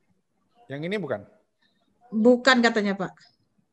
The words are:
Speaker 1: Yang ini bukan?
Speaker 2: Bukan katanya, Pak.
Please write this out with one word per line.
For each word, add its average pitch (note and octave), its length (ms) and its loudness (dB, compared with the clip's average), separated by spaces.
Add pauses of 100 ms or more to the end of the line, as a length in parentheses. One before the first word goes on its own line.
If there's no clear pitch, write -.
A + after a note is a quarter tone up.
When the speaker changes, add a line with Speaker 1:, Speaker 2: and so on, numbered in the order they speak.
(680)
Speaker 1:
Yang C#3 200 -12
ini G#3 120 -6
bukan? B2+ 200 -8 (920)
Speaker 2:
Bukan A#3+ 480 4
katanya, G#3+ 360 0
Pak. F3+ 160 -8 (600)